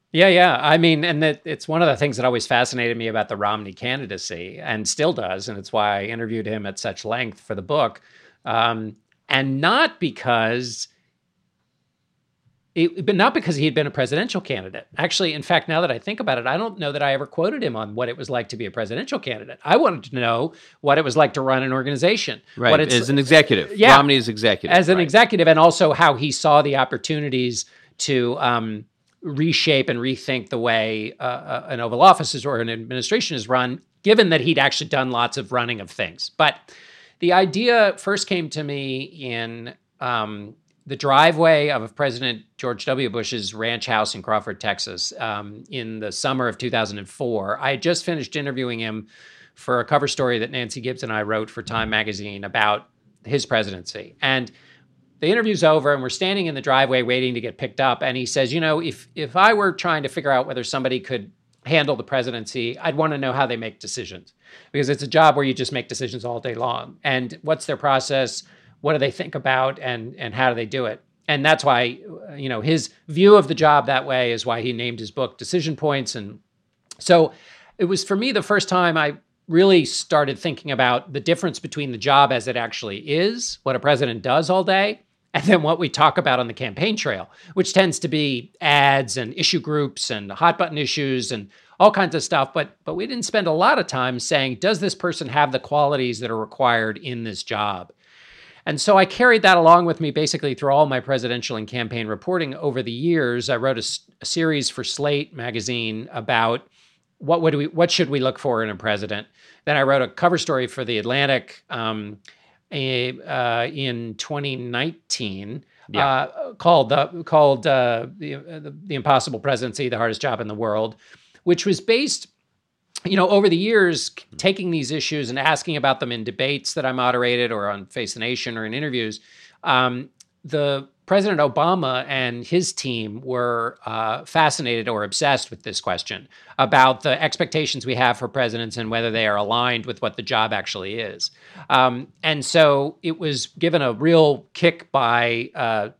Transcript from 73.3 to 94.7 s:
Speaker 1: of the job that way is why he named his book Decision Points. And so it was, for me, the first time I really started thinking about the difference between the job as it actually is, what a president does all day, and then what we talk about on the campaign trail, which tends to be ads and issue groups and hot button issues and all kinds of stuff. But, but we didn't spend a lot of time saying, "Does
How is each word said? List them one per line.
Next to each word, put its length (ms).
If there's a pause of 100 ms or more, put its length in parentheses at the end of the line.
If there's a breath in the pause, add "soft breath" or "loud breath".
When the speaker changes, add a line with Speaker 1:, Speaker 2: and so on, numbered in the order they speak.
Speaker 1:
of 100
the 80
job 300
that 220
way 260
is 140
why 160
he 100
named 260
his 120
book 260
Decision 400
Points. 380
And 240 (600)
so 340 (440 loud breath)
it 80
was, 180
for 140
me, 160
the 100
first 280
time 260
I 220 (300)
really 360
started 540
thinking 320
about 420
the 80
difference 380
between 340
the 60
job 340
as 160
it 80
actually 440
is, 640
what 120
a 40
president 420
does 260
all 160
day, 380 (320)
and 100
then 180
what 160
we 120
talk 260
about 240
on 60
the 80
campaign 420
trail, 340 (220 loud breath)
which 220
tends 240
to 100
be 420 (120)
ads 560
and 180
issue 240
groups 500
and 220
hot 240
button 220
issues 540
and 180 (280 soft breath)
all 120
kinds 240
of 80
stuff. 320
But, 300
but 100
we 120
didn't 200
spend 200
a 60
lot 260
of 80
time 320
saying, 380
"Does 240